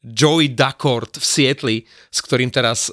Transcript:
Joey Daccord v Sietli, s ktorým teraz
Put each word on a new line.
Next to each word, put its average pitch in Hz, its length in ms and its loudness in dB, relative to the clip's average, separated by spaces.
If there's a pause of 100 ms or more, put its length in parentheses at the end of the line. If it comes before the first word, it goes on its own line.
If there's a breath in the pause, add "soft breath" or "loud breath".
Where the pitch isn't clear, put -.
Joey 147 480 2
Daccord 123 640 -2
v - 140 -8
Sietli, 131 520 0 (300 soft breath)
s - 120 -6
ktorým 127 300 -2
teraz 117 440 -2